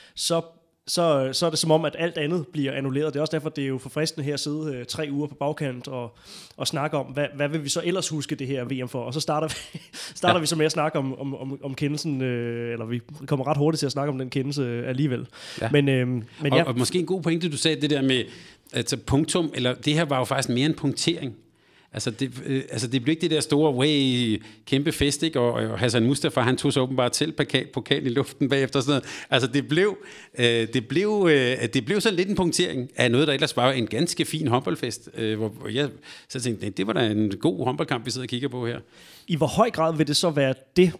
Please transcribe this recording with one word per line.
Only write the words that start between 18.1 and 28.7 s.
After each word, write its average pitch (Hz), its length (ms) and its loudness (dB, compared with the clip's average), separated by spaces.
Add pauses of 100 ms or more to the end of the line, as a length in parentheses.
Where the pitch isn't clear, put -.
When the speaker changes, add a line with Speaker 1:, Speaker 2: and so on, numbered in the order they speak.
Speaker 2:
altså, 127 240 -2
punktum, 156 580 2
eller 123 200 0
det 147 200 0
her 165 100 2
var 139 140 0
jo 123 60 2
faktisk 131 240 0
mere 127 180 2
en 160 80 2
punktering. 143 600 -2 (580)
Altså, 123 180 -4
det, 123 220 -4 (140)
øh, 135 240 -2
altså, 117 180 -4
det 123 140 0
blev 147 100 2
ikke 165 80 -2
det 170 100 0
der 151 100 2
store, 147 340 4
way, 127 680 2 (240)
kæmpe 143 260 2
fest, 143 300 0
ikke? 151 180 0
Og, 120 120 4
og 113 260 -2
Hassan 117 260 4
Mustafa, 135 360 2
han 123 160 4
tog 143 160 2
så 135 80 2
åbenbart 127 360 2
selv 156 160 -2
poka-, - 400 0
pokalen 135 340 0
i - 40 0
luften 135 380 0
bagefter 139 300 2